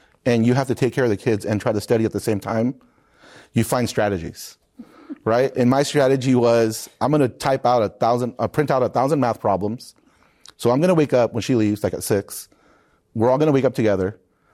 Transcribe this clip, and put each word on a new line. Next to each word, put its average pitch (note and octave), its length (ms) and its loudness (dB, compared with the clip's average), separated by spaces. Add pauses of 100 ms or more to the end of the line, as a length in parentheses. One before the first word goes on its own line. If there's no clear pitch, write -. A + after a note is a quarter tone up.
(240)
and A#2 220 2
you B2 80 4
have C3 140 0
to A#2+ 60 0
take A#2+ 200 -2
care C3 100 0
of A#2+ 60 2
the G2+ 80 -2
kids A2 260 -2
and G2 160 -2
try A#2 120 -2
to G#2 100 -2
study A2+ 240 0
at G2+ 60 -2
the G2+ 80 -4
same G#2+ 200 -4
time, A2+ 340 -4 (800)
you A2+ 100 0
find B2 280 -2
strategies, G2 640 -4 (680)
right? A#2+ 300 0
And B2 140 2
my C3+ 140 2
strategy C3+ 520 2
was, A#2 540 2 (140)
"I'm B2 80 0
gonna D3 180 2
type C3+ 380 -2
out A#2+ 160 2
a G2+ 80 -2
thousand, A#2+ 480 -2
uh, A2 100 -2
print D3 220 -2
out C3 120 2
a A2+ 60 0
thousand C3+ 320 0
math A#2 180 0
problems. G#2 560 -4 (600)
So A#2 140 0
I'm C3 100 2
gonna F#3 140 2
wake D3+ 180 2
up A#2+ 220 2
when A2 80 -4
she C3 120 0
leaves, G#2 300 0
like, F2+ 80 0
at F2+ 100 -8
six. - 460 -4 (640)
We're A2+ 140 0
all C3 100 2
gonna D3+ 140 2
wake C3+ 140 2
up A#2+ 80 0
together. G2+ 440 0 (360)